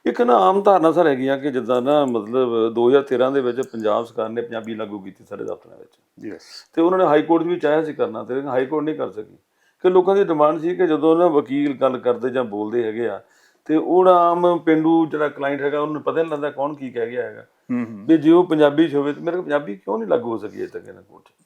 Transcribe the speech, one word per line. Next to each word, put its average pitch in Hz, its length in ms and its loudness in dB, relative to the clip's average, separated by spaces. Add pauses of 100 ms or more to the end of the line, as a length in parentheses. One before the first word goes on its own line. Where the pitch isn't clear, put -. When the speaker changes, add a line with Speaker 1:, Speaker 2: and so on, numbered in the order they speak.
Speaker 1:
ਇੱਕ 240 160 0
ਨਾ 240 140 4
ਆਮ 190 260 4
ਧਾਰਨਾ 180 300 4
ਸਰ 165 140 4
ਹੈਗੀ 131 220 0
ਆ 139 80 0
ਕਿ 139 140 -6
ਜਿੱਦਾਂ 123 320 -2
ਨਾ 147 220 2
ਮਤਲਬ 117 720 -2
ਦੋ 120 140 4
ਹਜ਼ਾਰ 135 140 6
ਤੇਰਾਂ 131 300 0
ਦੇ 139 80 0
ਵਿੱਚ 123 200 -4
ਪੰਜਾਬ 113 440 -2
ਸਰਕਾਰ 113 240 -6
ਨੇ 117 140 -6
ਪੰਜਾਬੀ 113 320 -10
ਲਾਗੂ 104 240 -10
ਕੀਤੀ 95 260 -18
ਸਾਡੇ 101 200 -12
ਦਫ਼ਤਰਾਂ - 320 -12
ਵਿੱਚ। - 500 -20
Speaker 2:
ਯੈੱਸ। 90 180 -14 (280)
Speaker 1:
ਤੇ 160 100 0
ਉਹਨਾਂ 185 160 2
ਨੇ 185 60 4
ਹਾਈ 151 180 4
ਕੋਰਟ 160 200 2
ਵੀ 175 160 -2
ਚਾਹਿਆ 151 260 0
ਸੀ 151 80 -8
ਕਰਨਾ, 113 320 -4
ਤੇ 127 180 -6
ਹਾਈ 131 240 -2
ਕੋਰਟ 151 180 -4
ਨਹੀਂ 151 100 -4
ਕਰ 135 160 -6
ਸਕੀ, 104 260 -14 (460)
ਕਿ 185 80 2
ਲੋਕਾਂ 185 260 4
ਦੀ 202 80 4
ਡਿਮਾਂਡ 156 360 2
ਸੀ 175 160 -4
ਕਿ 180 100 2
ਜਦੋਂ 156 300 2
ਨਾ 175 100 4
ਵਕੀਲ 143 500 0
ਗੱਲ 127 220 0
ਕਰਦੇ 120 320 -2
ਜਾਂ 127 140 -2
ਬੋਲਦੇ 107 400 -4
ਹੈਗੇ 110 240 -4
ਆ, 98 140 -8 (420)
ਤੇ 151 120 0
ਉਹ 170 280 2
ਜਿਹੜਾ 175 260 6
ਆਮ 175 280 2
ਪੇਂਡੂ 160 480 2
ਜਿਹੜਾ 151 220 -4
ਕਲਾਇੰਟ 139 340 -6
ਹੈਗਾ, 143 180 -2
ਉਹਨੂੰ 151 220 -6
ਪਤਾ 143 200 -2
ਨਹੀਂ 165 100 -4
ਲੱਗਦਾ 147 180 -6
ਕੌਣ 139 240 -6
ਕੀ 135 160 -12
ਕਹਿ 117 200 -6
ਗਿਆ 123 120 -6
ਹੈਗਾ। 110 200 -12
Speaker 2:
ਹੂੰ, - 420 -8
ਹੂੰ। 107 220 -12
Speaker 1:
ਵੀ 160 120 4
ਜੇ 151 120 2
ਉਹ 175 140 6
ਪੰਜਾਬੀ 151 440 2
'ਚ 139 60 -6
ਹੋਵੇ, 143 180 -2
ਤੇ 147 80 -12
ਮੇਰੇ 170 220 -6
ਪੰਜਾਬੀ 147 340 -6
ਕਿਉਂ 202 220 -6
ਨਹੀਂ 220 100 -8
ਲਾਗੂ 120 220 -2
ਹੋ 113 80 -6
ਸਕੀ 98 180 -14
ਅਜੇ 101 100 -8
ਤੱਕ 95 220 -18
ਇਹਨਾਂ 98 140 -20
ਕੋਰਟ - 220 -20
'ਚ? - 80 -20 (140)